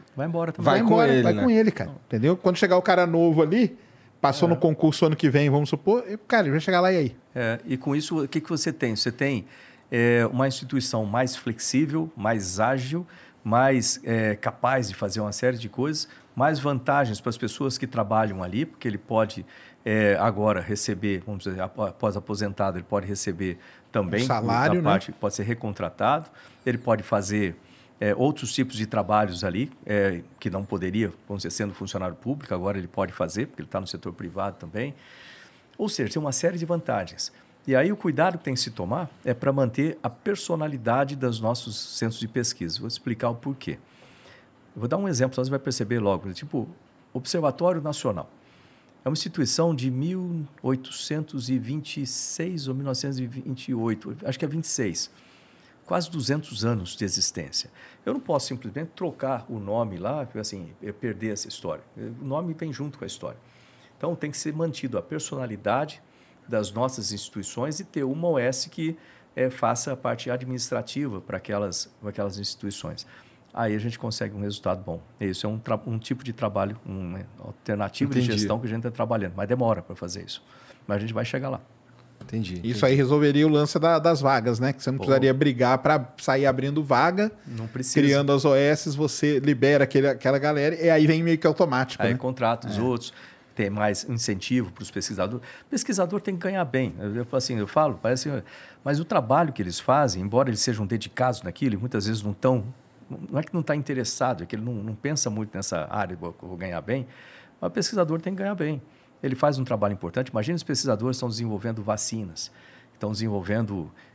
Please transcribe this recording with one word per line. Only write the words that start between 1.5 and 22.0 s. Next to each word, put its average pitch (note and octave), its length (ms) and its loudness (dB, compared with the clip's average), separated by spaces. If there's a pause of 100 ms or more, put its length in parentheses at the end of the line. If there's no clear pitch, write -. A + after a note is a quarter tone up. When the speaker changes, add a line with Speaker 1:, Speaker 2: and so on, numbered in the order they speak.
Speaker 3:
cara. F#2+ 200 -4 (160)
Entendeu? C3+ 300 2
Quando F3+ 200 2
chegar F3+ 200 6
o F#3 40 6
cara F3+ 260 6
novo E3 340 6
ali, F#3+ 360 4 (440)
passou C#3 260 4
Speaker 1:
É. E3+ 40 6
Speaker 3:
no E3 60 4
concurso D#3+ 480 4
ano D#3 100 4
que D3+ 140 4
vem, C#3+ 200 6
vamos C#3+ 200 4
supor, G#3+ 380 2
e, G#3 100 -6
cara, A3 260 2
ele C#3+ 80 0
vai D3 80 4
chegar F3 220 4
lá F#3 100 6
e F#3 60 4
aí? C3+ 180 2 (180)
Speaker 1:
É, A#2 320 0
e B2+ 120 -2
com C#3 180 0
isso, D3+ 280 0
o C#3 40 -2
que D#3 140 -2
que - 80 -8
você D#3+ 240 0
tem? A#2+ 220 -2
Você A#2 160 0
tem, B2+ 340 -2 (440)
é, A#2+ 400 6
uma B2+ 180 2
instituição C3 580 -2
mais B2 300 0
flexível, D3 840 -2
mais G2 420 0
ágil, C3+ 480 0 (360)
mais, B2 600 4
é, A2+ 320 2
capaz B2 540 0
de G2 60 -8
fazer G#2 260 -4
uma G#2 100 -2
série B2 260 0
de A2+ 120 -8
coisas, D3 380 -2 (280)
mais D3+ 240 2
vantagens C3+ 600 0
para - 80 -4
as A2+ 80 -4
pessoas B2 400 -4
que C3 100 -6
trabalham G#2+ 560 0
ali, G2 220 -2
porque - 220 -8
ele G2+ 100 -4
pode, G#2+ 480 0 (400)
é, G#2+ 340 4
agora G#2 400 2
receber, G2 680 -2
vamos G2 200 -8
dizer, F#2 160 -6
apo-, F#2 220 -6
após G2+ 340 -2